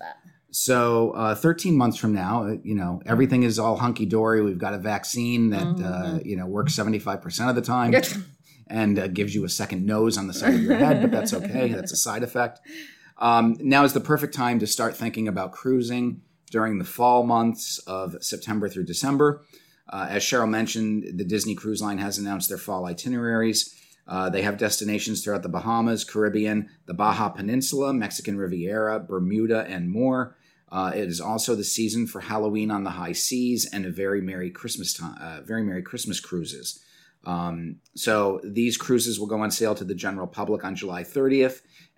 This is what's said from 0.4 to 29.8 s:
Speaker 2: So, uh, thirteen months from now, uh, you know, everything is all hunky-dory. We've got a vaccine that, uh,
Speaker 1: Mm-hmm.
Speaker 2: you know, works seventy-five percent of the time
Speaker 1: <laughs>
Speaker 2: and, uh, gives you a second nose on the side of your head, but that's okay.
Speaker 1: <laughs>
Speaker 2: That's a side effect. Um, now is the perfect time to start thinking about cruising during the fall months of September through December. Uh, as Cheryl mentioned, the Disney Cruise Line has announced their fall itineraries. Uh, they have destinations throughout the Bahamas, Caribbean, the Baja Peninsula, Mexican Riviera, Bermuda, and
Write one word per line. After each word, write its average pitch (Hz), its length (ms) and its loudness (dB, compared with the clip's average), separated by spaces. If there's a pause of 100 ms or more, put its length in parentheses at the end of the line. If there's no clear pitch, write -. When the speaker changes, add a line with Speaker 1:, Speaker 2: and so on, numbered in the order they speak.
Speaker 2:
So, 120 600 4
uh, 110 220 2
thirteen 165 420 4
months 120 200 4
from 110 180 0
now, 101 300 0
uh, 104 180 -2
you 107 120 -4
know, 90 320 -2
everything 127 360 6
is 113 160 2
all 110 180 2
hunky-dory. 110 680 2
We've 98 160 2
got 98 160 -2
a 101 40 -6
vaccine 117 720 0
that, 98 120 0
uh, 80 100 0
Speaker 1:
Mm-hmm. 90 560 -2
Speaker 2:
you 101 80 -2
know, 90 100 -6
works 104 280 0
seventy-five 104 480 0
percent 117 280 -2
of 123 60 2
the 120 60 0
time 123 320 2 (380)
Speaker 1:
<laughs> - 340 -20
Speaker 2:
and, 107 320 2
uh, 98 100 0
gives 101 260 -2
you 104 100 0
a 87 40 -4
second 92 380 -2
nose 110 320 4
on 98 80 -4
the 95 80 -6
side 262 200 2
of 233 80 4
your 233 140 4
head, 196 260 4
but 240 80 4
that's 220 240 0
okay. 151 340 -2
Speaker 1:
<laughs> 113 40 0
Speaker 2:
That's 95 200 -6
a - 40 -4
side 113 260 -2
effect. 120 380 -2 (580)
Um, 117 420 6
now 139 240 6
is 139 100 4
the 139 60 2
perfect 147 340 0
time 123 240 0
to 104 80 0
start 110 300 -2
thinking 110 320 -4
about 92 240 -4
cruising 123 680 -2 (300)
during 110 280 0
the 90 60 -4
fall 123 400 4
months 117 640 0
of 92 360 -6
September 104 460 -4
through 95 160 -4
December. 139 580 2 (460)
Uh, 95 220 -6
as 98 120 0
Cheryl 120 260 2
mentioned, 107 680 -2
the 101 60 -2
Disney 104 300 0
Cruise 104 280 -4
Line 104 160 -2
has 98 200 -4
announced 101 320 -4
their 113 80 -8
fall 92 280 -6
itineraries. 113 880 0 (320)
Uh, 92 240 -2
they 95 120 0
have 104 160 0
destinations 107 640 -2
throughout 101 180 -2
the 90 60 -8
Bahamas, 113 560 0
Caribbean, 107 640 0 (180)
the 90 80 -10
Baja 104 360 2
Peninsula, 131 640 -2
Mexican 104 460 -4
Riviera, 101 640 -2
Bermuda, 104 640 0
and 90 240 -4